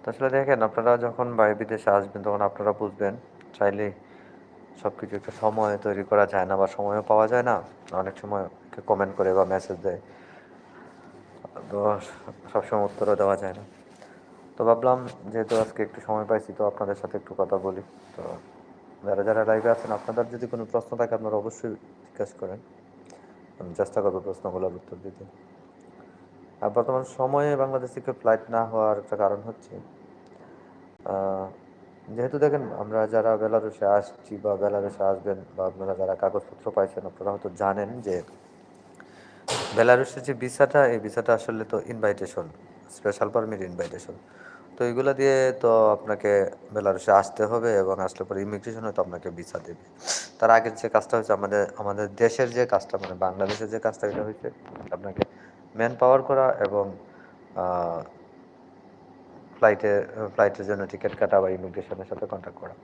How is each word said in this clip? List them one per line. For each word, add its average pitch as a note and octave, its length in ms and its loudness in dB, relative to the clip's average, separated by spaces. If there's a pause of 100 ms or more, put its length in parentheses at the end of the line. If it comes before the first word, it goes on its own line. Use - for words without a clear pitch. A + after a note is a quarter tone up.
তো A#2 60 -4
আসলে C3 200 0
দেখেন, C3+ 320 2
আপনারা A#2 340 4
যখন A#2+ 400 -2
বাইরে G#2+ 180 6
বিদেশে G#2+ 360 -2
আসবেন G2+ 320 2
তখন G#2 180 -2
আপনারা G#2 320 0
বুঝবেন। G2+ 440 -4 (420)
চাইলেই G2+ 340 0 (880)
সব G#2+ 80 -2 (100)
কিছু G#2 160 -8
একটা - 240 -10
সময় G#2+ 420 0
তৈরি G2+ 220 -2
করা G#2 220 6
যায় G2 200 0
না F#2+ 100 0
বা F#2+ 100 4
সময়ও G2+ 360 -4
পাওয়া A2 260 4
যায় B2 140 2
না। A2+ 200 0 (300)
অনেক F#2+ 300 -4
সময় G2+ 260 -4 (380)
কমেন্ট G2 300 0
করে F#2+ 180 2
বা F#2+ 100 6
মেসেজ F#2 380 -2
দেয়, F2+ 180 -4 (1700)
তো G2+ 300 0 (520)
সবসময় G#2 320 0
উত্তরও G2+ 320 0
দেওয়া G2 200 4
যায় F#2+ 180 -6
না। G#2 60 -16 (960)
তো - 80 -2
ভাবলাম B2+ 440 4 (240)
যেহেতু A2+ 280 0
আজকে A2 220 -2
একটু - 180 -6
সময় G#2+ 240 -2
পাইছি G#2+ 340 0
তো G#2+ 80 0
আপনাদের G2+ 280 -2
সাথে - 220 -8
একটু - 220 -10
কথা G2 180 0
বলি। F#2+ 260 -4 (340)
তো - 60 -12 (840)
যারা G2 180 0
যারা A2 220 2
লাইভে A2 260 2
আছেন A2+ 220 0
আপনাদের A2+ 400 -2
যদি A#2+ 140 -8
কোনো A2+ 180 -8
প্রশ্ন A2+ 320 -4
থাকে A#2 180 0
আপনারা A2 220 -4
অবশ্যই A2 340 -6
জিজ্ঞাসা - 680 -12
করেন, F#2+ 180 -10 (1000)
আমি F2 140 -12
চেষ্টা G2+ 280 -2
করবো F2+ 180 0
প্রশ্নগুলোর F#2 520 -6
উত্তর F2 300 -16
দিতে। G2 220 -16 (1400)
আর G#2 100 0
বর্তমান B2+ 340 0
সময়ে C#3+ 520 0
বাংলাদেশ C3 340 -2
থেকে C3 220 -8
ফ্লাইট A2+ 380 2
না A#2 140 2
হওয়ার A2 340 0
একটা G#2 180 -6
কারণ G2+ 260 0
হচ্ছে, - 380 -14 (1200)
আহ, F#2+ 460 -4 (640)
যেহেতু B2+ 240 -4
দেখেন C#3+ 340 2
আমরা G#2+ 340 -2
যারা A2 300 2
বেলারুশে G#2+ 500 0
আসছি G2+ 500 0
বা G2+ 200 0
বেলারুশে G2+ 460 -2
আসবেন G2 340 0 (200)
বা F#2 100 -2
আপনারা F#2+ 280 -4
যারা F#2 200 -2
কাগজপত্র G2 560 -4
পাইছেন G2 360 -2
আপনারা F#2 240 -6
হয়তো G2+ 260 -6
জানেন G2+ 440 -2
যে F#2 220 -4 (1500)
বেলারুশের B2 460 6
যে C3+ 120 -4
ভিসাটা, C3+ 520 4
এই A#2+ 120 2
ভিসাটা G#2+ 360 0
আসলে A2 300 -4
তো G#2+ 220 -2
ইনভাইটেশন, G2+ 640 -2 (420)
স্পেশাল G#2 380 -2
পারমিট A2 320 -2
ইনভাইটেশন। F2 520 -8 (640)
তো B2 60 0
এইগুলা C3 280 0
দিয়ে C3 400 4
তো A2+ 380 6
আপনাকে G#2 600 2 (220)
বেলারুশে G2 400 2
আসতে G2 320 6
হবে A2+ 340 2
এবং F#2+ 220 0
আসলে F#2 240 -4
পরে G2 180 -4
ইমিগ্রেশন G#2+ 380 -8
হয়তো G#2 220 -2
আপনাকে F2 280 -6
ভিসা E2+ 280 -12
দেবে। - 260 -14 (540)
তার A2+ 120 6
আগের A2+ 240 6
যে - 140 -6
কাজটা A2 300 2
হচ্ছে G#2+ 140 0
আমাদের, G2+ 340 2 (100)
আমাদের G2+ 400 -4
দেশের A#2 340 2
যে A#2+ 160 2
কাজটা, - 320 0
মানে F#2 160 -8
বাংলাদেশের G2 560 -2
যে A2+ 80 -4
কাজটা, G#2+ 280 -4
এটা G2+ 160 -2
হচ্ছে G#2+ 280 -8 (400)
আপনাকে - 320 -6 (540)
ম্যান A#2+ 220 0
পাওয়ার C3 240 6
করা C3+ 380 2
এবং, G2 320 0 (640)
আহ, F2 460 -2 (1500)
ফ্লাইটে, G#2 500 4 (280)
ফ্লাইটের G2+ 320 2
জন্য G2 200 -2
টিকিট G2 320 -6
কাটা G2 220 4
বা F#2+ 100 2
ইমিগ্রেশনের F#2 580 -8
সাথে G2+ 180 -8
কন্ট্যাক্ট F#2+ 320 -12
করা। F2+ 260 -16